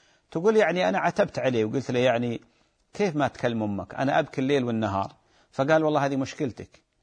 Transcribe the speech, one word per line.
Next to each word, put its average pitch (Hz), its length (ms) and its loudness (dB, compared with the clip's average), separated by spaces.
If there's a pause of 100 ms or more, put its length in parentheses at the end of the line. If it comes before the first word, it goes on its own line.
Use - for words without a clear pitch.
(320)
تقول: 208 260 2
يعني 180 320 2
أنا 185 100 0
عتبت 170 400 0
عليه 120 260 2
وقلت 127 260 -4
له: 123 80 2
'يعني 120 420 0 (520)
كيف 190 220 -2
ما 143 120 0
تكلم 117 360 -2
أمك؟ 101 320 -6
أنا 139 240 0
أبكي 143 220 -4
الليل 135 220 2
والنهار.' 107 500 -2 (380)
فقال: 156 320 2
'والله 151 220 2
هذه 139 100 -2
مشكلتك، - 640 -8 (220)